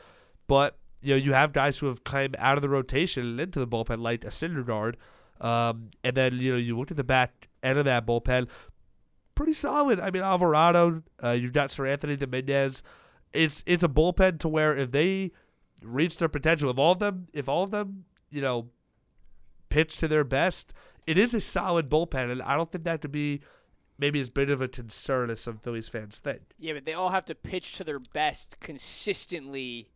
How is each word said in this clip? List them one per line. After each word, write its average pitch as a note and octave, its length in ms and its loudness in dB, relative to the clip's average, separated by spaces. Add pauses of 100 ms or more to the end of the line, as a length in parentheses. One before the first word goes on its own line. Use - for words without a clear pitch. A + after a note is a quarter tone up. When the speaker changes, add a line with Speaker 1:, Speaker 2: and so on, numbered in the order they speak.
(480)
Speaker 1:
But, C#3 300 4 (240)
you C3+ 140 -4
know, - 20 -
you C3+ 160 2
have C#3+ 180 6
guys C#3 280 2
who C#3+ 80 -2
have B2 160 -6
come C3+ 340 -2
out C3+ 220 2
of - 20 0
the C#3 80 -2
rotation C3+ 560 0
and A#2 140 -4
into F3 200 -6
the B2+ 80 -2
bullpen, A#2 320 -2
like A#2 260 -4
a - 20 -10
Syndergaard. A#2+ 640 -4 (480)
Um, A#2 480 -2 (140)
and B2+ 120 -2
then, B2+ 220 2
you B2+ 140 0
know, B2+ 80 2
you A#2 180 -2
look C3 140 -6
at D#3 60 -4
the C#3 60 -4
back B2+ 440 0 (160)
end C3 160 2
of C#3+ 60 2
that A#2+ 200 2
bullpen, A#2+ 420 0 (840)
pretty D4+ 200 2
solid. C#4+ 460 2
I G3 120 -2
mean, F#3 100 -2
Alvarado, E3+ 800 6 (220)
uh, A#2+ 80 2
you've B2 220 0
got C#3 160 2
Seranthony C#3+ 460 -2
Dominguez. C3+ 680 -2 (500)
It's, D#3+ 320 0
it's F3 180 2
a D#3+ 60 4
bullpen E3+ 520 4
to E3 60 -2
where D#3 300 2
if C3 140 -2
they F#3 400 0 (500)
reach C#3 380 -2
their E3 100 0
potential, D3 400 2
if B2 80 -2
all D3+ 140 6
of F3+ 80 2
them, F#3+ 340 -4
if C3+ 160 -6
all D#3+ 140 0
of G3 80 -4
them, G3 340 -6 (240)
you C#3+ 120 -6
know, B2 280 -2 (1000)
pitch - 280 2
to E3 100 0
their D3+ 160 4
best, C#3 500 -2 (340)
it D#3+ 100 2
is A#3+ 160 4
a A3+ 80 2
solid E3+ 480 -2
bullpen, C3+ 420 0
and B2+ 100 -6
I C3+ 140 -2
don't E3 160 -2
think E3 140 -8
that E3 180 -2
to D3+ 60 -8
be D3 320 -4 (560)
maybe C#3+ 220 0
as B2+ 100 -4
big C#3 200 0
of C3+ 120 0
a C3 60 -2
concern B2 640 -4
as A2+ 100 -6
some A2+ 200 -10
Phillies A2+ 280 -8
fans G#2+ 320 -12
think. C3+ 220 -8 (180)
Speaker 2:
Yeah, D#3 140 -8
but C#3 120 -12
they D#3+ 80 -6
all F3+ 160 -2
have F#3 160 -2
to D#3+ 100 -10
pitch - 420 -10
to F#3+ 60 -10
their D3+ 160 -8
best - 600 -6
consistently C3+ 1400 -8